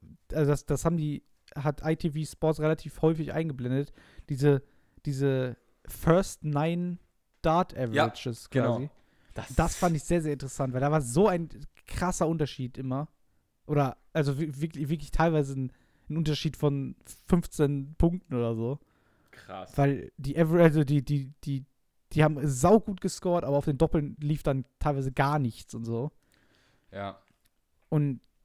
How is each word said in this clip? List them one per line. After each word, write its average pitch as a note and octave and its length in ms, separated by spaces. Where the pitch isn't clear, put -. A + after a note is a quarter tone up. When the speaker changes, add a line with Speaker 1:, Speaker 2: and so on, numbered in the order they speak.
Speaker 1:
also D3 180
das, D3 140
das - 220
haben F3 100
die, D3+ 260
hat D3 300
I D#3+ 120
T D#3 160
V D#3 80
Sports D#3 280
relativ D#3 420
häufig D#3+ 320
eingeblendet, C3+ 580
diese, C#3 320
diese C3 540
First - 580
Nine E3+ 540
Dart E3 320
Speaker 2:
Ja, B2+ 100
Speaker 1:
Averages B2 640
Speaker 2:
genau. B2 280
Speaker 1:
quasi. C3+ 140
Speaker 2:
Das - 200
Speaker 1:
Das - 220
fand F3 200
ich - 80
sehr, E3+ 180
sehr D3+ 100
interessant, C3 400
weil B2+ 80
da C#3+ 100
war D3+ 120
so C#3 260
ein E3+ 220
krasser F3+ 400
Unterschied C#3+ 520
immer. C3 300
Oder, C#3+ 320
also C#3+ 260
wi-, D3 220
wirklich, D3+ 260
wirklich D3 220
teilweise D3 500
ein, B2+ 120
ein D3+ 80
Unterschied D3+ 400
von C#3 400
fünfzehn C#3+ 680
Punkten E3+ 380
oder A#2 220
so. A#2+ 240
Speaker 2:
Krass. - 480
Speaker 1:
Weil C#3 380
die C#3+ 200
Aver-, E3 240
also D#3 220
die, C#3 220
die, C#3+ 280
die, C#3 200
die D#3 120
haben D3+ 240
saugut F3+ 520
gescored, F3 440
aber C#3 120
auf C#3+ 100
den C#3+ 120
Doppeln D3+ 400
lief D3 240
dann C3+ 220
teilweise C3+ 320
gar D3 260
nichts - 340
und A2+ 120
so. A#2 260
Speaker 2:
Ja. G2 320
Speaker 1:
Und D3 300